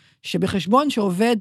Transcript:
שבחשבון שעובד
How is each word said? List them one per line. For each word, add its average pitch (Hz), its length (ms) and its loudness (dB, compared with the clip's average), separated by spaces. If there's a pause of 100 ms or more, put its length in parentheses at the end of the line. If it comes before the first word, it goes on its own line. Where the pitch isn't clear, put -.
(220)
שבחשבון 196 680 0
שעובד 214 500 0